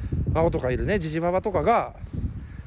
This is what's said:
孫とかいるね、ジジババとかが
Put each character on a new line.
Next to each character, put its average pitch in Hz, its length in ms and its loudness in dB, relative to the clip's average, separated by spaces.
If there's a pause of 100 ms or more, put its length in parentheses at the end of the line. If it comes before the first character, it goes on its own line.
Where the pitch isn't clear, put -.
(320)
孫 165 180 4
と 160 100 0
か 127 100 0
い 123 60 2
る 131 80 -2
ね、 196 140 2
ジ 160 120 -2
ジ 160 100 -2
バ 175 100 2
バ 185 100 2
と 208 120 -2
か 170 100 2
が 170 320 4 (720)